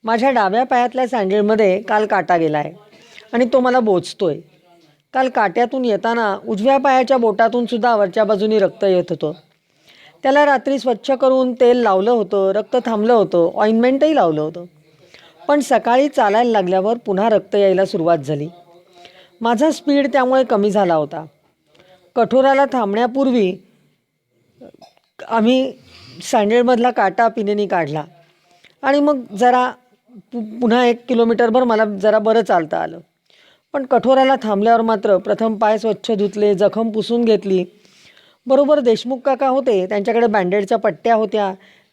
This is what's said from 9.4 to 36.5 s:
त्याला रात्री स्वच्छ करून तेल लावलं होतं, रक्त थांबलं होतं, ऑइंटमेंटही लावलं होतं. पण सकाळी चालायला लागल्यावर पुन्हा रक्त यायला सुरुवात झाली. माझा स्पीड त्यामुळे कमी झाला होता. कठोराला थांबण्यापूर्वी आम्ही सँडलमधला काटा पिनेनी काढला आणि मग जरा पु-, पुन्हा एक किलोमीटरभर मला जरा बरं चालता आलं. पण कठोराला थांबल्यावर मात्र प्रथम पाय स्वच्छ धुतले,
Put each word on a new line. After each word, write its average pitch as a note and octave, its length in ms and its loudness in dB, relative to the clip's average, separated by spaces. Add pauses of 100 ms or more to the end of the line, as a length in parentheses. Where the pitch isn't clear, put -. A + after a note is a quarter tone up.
त्याला C#4+ 240 4
रात्री C#4 320 0
स्वच्छ A#3+ 320 -4
करून C4 420 2
तेल A#3+ 240 4
लावलं G#3 340 2
होतं, G3 420 0
रक्त G#3+ 320 -4
थांबलं A3 280 0
होतं, F3 420 2
ऑइंटमेंटही B3+ 600 2
लावलं E3+ 260 2
होतं. D#3+ 240 -8 (840)
पण D4 120 2
सकाळी B3+ 480 0
चालायला A#3 420 0
लागल्यावर F#3+ 460 0
पुन्हा G#3 320 -2
रक्त G#3+ 260 0
यायला F#3+ 300 2
सुरुवात E3+ 340 0
झाली. D3 300 -6 (920)
माझा A#3 300 2
स्पीड C#4+ 420 0
त्यामुळे C4 320 2
कमी G#3 260 0
झाला F#3 240 2
होता. D#3 300 -4 (920)
कठोराला C4 560 2
थांबण्यापूर्वी A#3+ 840 0 (1700)
आम्ही B3 440 0 (500)
सँडलमधला A#3+ 680 0
काटा A3+ 380 0
पिनेनी G#3 380 -4
काढला D#3 380 -4 (800)
आणि C#4 180 2
मग C#4+ 200 2 (180)
जरा B3 340 2 (600)
पु-, A3+ 280 -10
पुन्हा B3 260 2
एक A#3+ 220 -2
किलोमीटरभर A#3 560 2
मला A3+ 200 2
जरा G#3 340 0
बरं A3 220 2
चालता F3 380 -2
आलं. E3 200 -8 (720)
पण C#4 140 -6
कठोराला C4 560 2
थांबल्यावर A3 380 2
मात्र A3+ 360 0
प्रथम G#3 380 -2
पाय G#3+ 240 0
स्वच्छ G#3+ 320 -4
धुतले, G#3 440 0